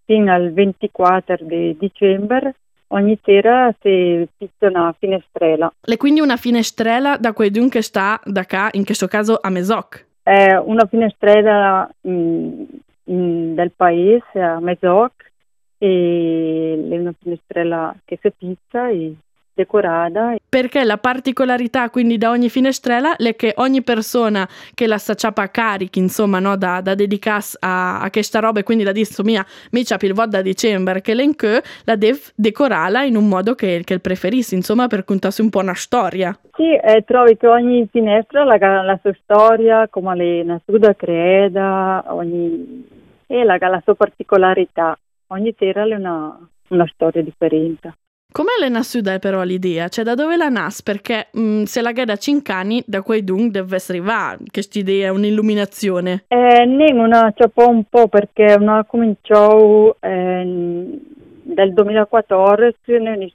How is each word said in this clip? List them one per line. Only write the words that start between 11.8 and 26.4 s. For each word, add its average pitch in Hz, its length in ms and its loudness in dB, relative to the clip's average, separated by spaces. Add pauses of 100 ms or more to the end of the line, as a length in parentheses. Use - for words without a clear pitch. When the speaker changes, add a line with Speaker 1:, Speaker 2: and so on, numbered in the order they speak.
Speaker 1:
mm, 165 540 -4 (420)
in, 170 500 -4
del 175 180 -2
paese, 185 680 0
a 165 200 -2
Mesoc, 180 520 0 (640)
e 165 1120 -2
è 170 60 -4
una 175 240 -6
finestrella 170 760 -6 (100)
che - 160 -12
si 208 100 -4
pizza 196 580 -10
e 160 280 -6 (380)
decorata. 190 800 -2 (140)
Speaker 2:
Perché 254 360 0
la 208 140 0
particolarità 247 920 -2
quindi 233 280 0
da 226 120 0
ogni 240 180 0
finestrella 262 680 -2
è 226 200 -2
che 220 200 -2
ogni 262 260 0
persona 220 680 -2 (260)
che 240 120 -2
la 214 120 0
s'acciappa 214 440 -4
a 190 60 -6
carichi, 196 500 -4
insomma, 190 400 0
no, 196 180 0